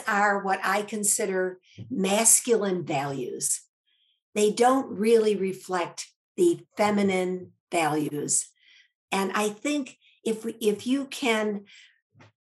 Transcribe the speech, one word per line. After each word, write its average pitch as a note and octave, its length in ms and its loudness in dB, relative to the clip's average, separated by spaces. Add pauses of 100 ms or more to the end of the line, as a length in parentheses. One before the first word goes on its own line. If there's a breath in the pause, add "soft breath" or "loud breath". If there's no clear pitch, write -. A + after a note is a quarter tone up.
are G3+ 340 2
what F#3+ 220 0
I G3 160 0
consider G3 800 -2 (320 loud breath)
masculine G3 960 2
values. C#3 760 -4 (720)
They G#3 160 4
don't B3 400 4
really G#3+ 460 4
reflect F3+ 720 -4 (320)
the E3+ 220 4 (180)
feminine F#3+ 720 0 (180)
values. D3 800 -2 (640 soft breath)
And G3 220 0
I G#3+ 160 0
think C#4+ 480 -6 (260 soft breath)
if, A3 220 -4 (120)
if G#3 280 0
you C4+ 180 0
can A3 600 -2 (840 loud breath)